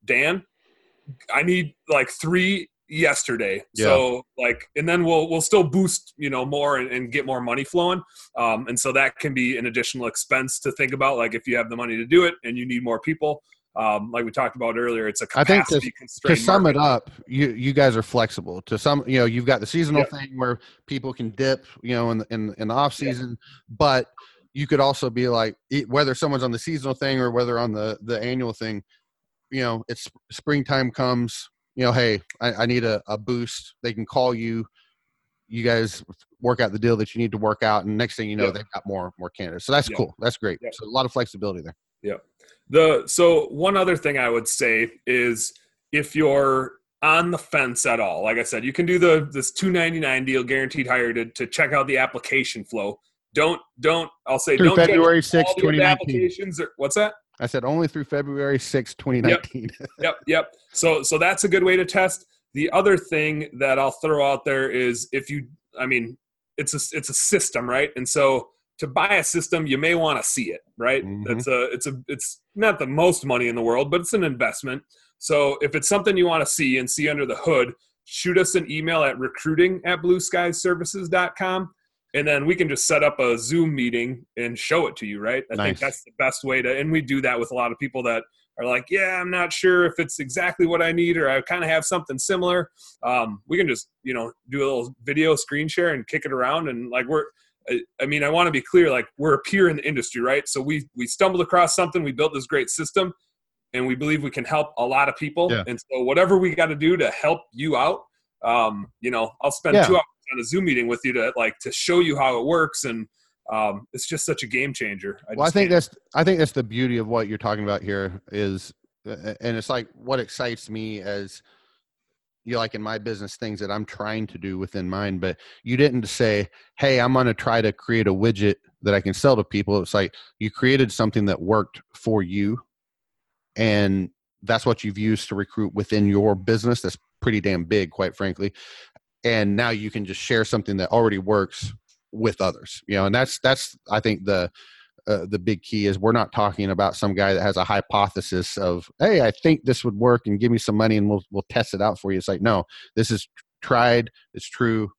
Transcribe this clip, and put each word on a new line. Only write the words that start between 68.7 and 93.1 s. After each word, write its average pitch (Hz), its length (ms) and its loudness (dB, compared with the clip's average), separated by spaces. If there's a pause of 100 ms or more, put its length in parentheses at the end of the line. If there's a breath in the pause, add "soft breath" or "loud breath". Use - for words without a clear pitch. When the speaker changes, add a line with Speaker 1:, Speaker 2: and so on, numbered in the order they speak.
Speaker 1:
to 156 80 -6
buy 170 300 2
a 160 80 2
system, 165 420 -2
you 135 120 0
may 160 160 2
wanna 156 280 0
see 104 280 -4
it, 85 100 -10 (160)
right? 123 280 0
Speaker 2:
Mm-hmm. 101 200 -8
Speaker 1:
That's 120 220 -4
a, 123 260 0
it's 123 140 -6
a, 135 220 -8
it's - 340 -10 (120)
not 202 240 2
the 151 80 -4
most 160 380 2
money 123 240 0
in 117 60 -2
the 117 80 -2
world, 123 280 2
but 175 120 0
it's 170 100 -6
an 196 120 2
investment. 127 580 -4 (360 soft breath)
So 143 440 2
if 143 120 -2
it's 143 140 -2
something 202 280 2
you 175 100 4
wanna 160 200 2
see 131 320 0
and 127 120 -4
see 151 180 -2
under 147 160 -2
the 120 120 -6
hood, 127 360 2 (320)
shoot - 320 -2
us 180 180 2
an 160 160 0
email 156 340 0
at 127 140 0
recruiting 160 680 0
at 175 160 -2
blue 180 180 2
sky 175 300 0
services 175 580 -4
dot 180 280 0
com, 185 340 -4 (440)
and 147 140 0
then 143 160 2
we 170 100 2
can 165 140 0
just 139 180 -2
set 147 160 4
up 147 180 2
a 120 180 2
Zoom 156 360 0
meeting 120 520 -2 (100)
and 120 220 -6
show 156 280 0
it - 100 -6
to 113 100 -10
you, 101 140 -8
right? 123 300 -4
I 110 60 -6
think - 20 -4
Speaker 2:
Nice. 101 220 -2
Speaker 1:
that's 135 240 -6
the - 140 -20
best 131 260 -2
way 131 160 0
to, 123 180 0
and 156 140 -2
we 160 80 2
do 135 220 -2
that 123 180 0
with 113 120 -4
a - 20 -10
lot 120 180 -2
of - 60 -10
people 131 240 -6
that 117 200 -2 (360)
are 117 80 -4
like, 127 240 -2
"Yeah, 185 280 0
I'm 180 120 -4
not 175 200 -2
sure 180 360 4
if 165 120 -2
it's 156 200 -4
exactly 170 480 0
what 170 160 2
I 165 100 2
need, 170 240 2
or 147 140 2
I 135 100 2
kinda 175 280 -4
have 160 160 2
something 156 340 -4
similar." 180 520 0 (320 loud breath)
Um, 117 440 -2